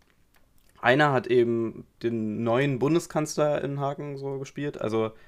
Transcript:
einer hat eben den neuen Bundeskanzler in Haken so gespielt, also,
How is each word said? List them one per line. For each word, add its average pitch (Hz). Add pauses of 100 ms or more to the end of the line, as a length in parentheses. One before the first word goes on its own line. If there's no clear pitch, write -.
(800)
einer 143
hat 120
eben 117 (180)
den 110
neuen 127
Bundeskanzler 151
in 139
Haken 143
so 139
gespielt, 143
also, 110 (160)